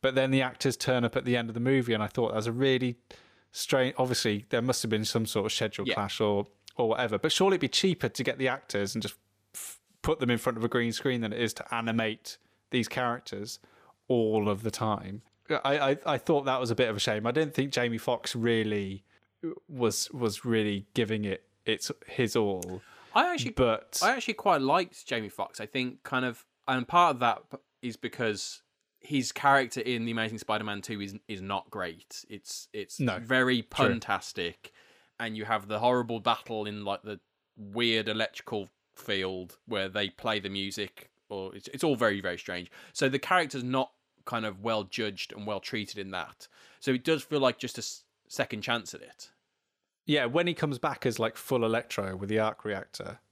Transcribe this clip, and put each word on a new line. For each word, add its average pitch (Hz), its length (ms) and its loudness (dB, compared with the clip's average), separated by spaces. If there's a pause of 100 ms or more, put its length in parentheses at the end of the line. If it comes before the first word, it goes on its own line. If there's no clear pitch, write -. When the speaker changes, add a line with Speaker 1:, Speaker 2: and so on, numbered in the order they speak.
Speaker 1:
but 131 160 2
then 135 160 4
the 135 100 6
actors 127 340 0
turn 123 280 2
up 117 100 0
at 131 100 0
the 123 120 2
end 117 120 0
of 110 60 -8
the 117 60 -2
movie, 127 320 4
and 107 100 2
I 107 60 -2
thought 113 220 2
that 110 60 0
was 110 120 0
a 113 40 -2
really 127 440 4 (560)
strange, 131 440 2
obviously 113 520 2
there 117 140 2
must 123 200 0
have 113 80 -2
been 107 140 2
some 113 220 0
sort 104 200 0
of 107 60 -2
schedule 104 340 -2
Speaker 2:
Yeah. 107 80 2
Speaker 1:
clash 101 260 -2
or, 104 280 2 (280)
or 117 120 2
whatever, 113 300 0
but 160 120 2
surely 190 240 4
it'd 180 60 0
be 143 80 0
cheaper 175 400 2
to - 160 -4
get 127 140 -2
the 131 100 2
actors 104 480 -2
and 110 60 -2
just 101 120 -6 (400)
f-, - 240 -12 (240)
put 160 160 2
them 123 120 2
in 117 80 4
front 117 200 0
of 110 60 -2
a 117 40 2
green 117 240 2
screen 123 280 0
than 110 120 -4
it 117 80 -4
is 113 140 0
to - 180 -10
animate 113 640 -2 (340)
these 120 180 2
characters 120 720 -4 (480)
all 110 400 4
of 104 160 0
the 110 80 -2
time. 101 500 -4 (260)
I, 143 420 2
I, 143 140 2
I 147 140 2
thought 143 280 2
that 131 120 2
was 120 140 0
a - 20 2
bit 123 140 4
of 107 80 -2
a - 20 -4
shame. 107 300 0
I - 20 2
didn't 147 240 0
think 135 160 0
Jamie 120 260 0
Foxx - 380 -2
really 107 680 0 (640)
was, 123 420 0
was 113 340 -2
really 104 500 0
giving 110 300 0
it 98 200 -4 (200)
its, - 280 -2 (160)
his 120 260 -2
all. 92 480 0 (320)
Speaker 2:
I 339 180 4
actually, 269 200 -4
Speaker 1:
But 113 500 2
Speaker 2:
I 208 100 4
actually 233 220 -2
quite 165 280 2
liked 151 440 0
Jamie 110 220 -4
Foxx. - 320 -8
I 107 60 -8
think 127 380 -4
kind 127 200 -2
of, 120 200 -6 (240)
and 127 180 0
part 170 280 6
of 120 60 -6
that 120 300 2
p-, 135 80 -14 (240)
is 120 140 -6
because 113 680 -4 (380)
his 135 320 -2
character 135 480 4
in 117 240 -2
The 117 80 -4
Amazing 113 260 -2
Spider-Man 107 440 -2
Two 104 180 -8
is, 98 160 -8 (100)
is 101 140 -8
not 95 300 -4
great. 90 580 -10
It's, - 440 -14
it's - 280 -10
Speaker 1:
No. 110 180 0
Speaker 2:
very 127 440 2
Speaker 1:
True. 127 320 2
Speaker 2:
puntastic, 95 760 -6 (480)
and 110 180 -8
you 107 80 -6
have 104 240 -2
the 107 120 -2
horrible 120 400 2
battle 110 460 -2
in, 104 180 -8
like, 98 180 -4
the 104 160 -8 (380)
weird 110 520 2
electrical 107 600 -4 (260)
field 95 600 -4 (100)
where 98 220 -2
they 98 220 -2
play 107 280 -2
the 98 120 -6
music, 98 600 -6 (180)
or 95 260 -8
it's, 101 140 -16
it's 135 140 -6
all 151 140 2
very, 107 240 2
very 90 180 -4
strange. 90 320 -8 (220)
So 139 160 0
the 135 100 0
character's 143 460 0
not 127 260 0 (400)
kind 110 160 -2
of 98 140 -6
well 107 240 0
judged 104 500 -6
and 104 120 -10
well 104 140 -4
treated 107 380 -6
in 98 140 -8
that. - 340 -8 (320)
So - 140 0
it 127 120 0
does 156 180 2
feel 147 180 -2
like 127 180 4
just - 200 -8
a - 20 -8
s-, - 240 -10 (240)
second 110 340 -4
chance 117 320 -4
at - 80 -16
it. - 280 -20 (760)
Speaker 1:
Yeah, 147 200 4
when 160 200 2
he 170 80 0
comes 147 240 -2
back - 260 -4
as, 117 140 2
like, 113 180 0
full 123 280 0
Electro 110 520 0
with 98 120 -6
the 107 100 2
arc 110 260 0
reactor - 540 -8 (140)